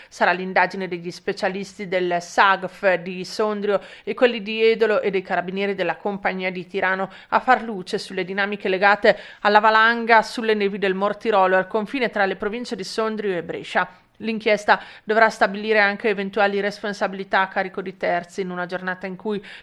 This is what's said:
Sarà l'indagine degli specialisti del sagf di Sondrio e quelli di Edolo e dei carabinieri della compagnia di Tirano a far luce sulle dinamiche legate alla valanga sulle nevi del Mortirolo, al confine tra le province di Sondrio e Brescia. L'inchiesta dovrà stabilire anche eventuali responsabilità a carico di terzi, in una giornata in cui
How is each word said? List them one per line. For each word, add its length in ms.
Sarà 240
l'indagine 560
degli 200
specialisti 800
del 320
sagf 760
di 280
Sondrio 560
e 100
quelli 280
di 200
Edolo 380
e 100
dei 120
carabinieri 520
della 220
compagnia 560
di 160
Tirano 420
a 100
far 240
luce 340
sulle 280
dinamiche 420
legate 500
alla 220
valanga 600
sulle 320
nevi 260
del 160
Mortirolo, 600
al 120
confine 420
tra 160
le 100
province 400
di 80
Sondrio 540
e 40
Brescia. 460
L'inchiesta 600
dovrà 260
stabilire 500
anche 280
eventuali 540
responsabilità 800
a 60
carico 340
di 160
terzi, 440
in 100
una 160
giornata 400
in 80
cui 280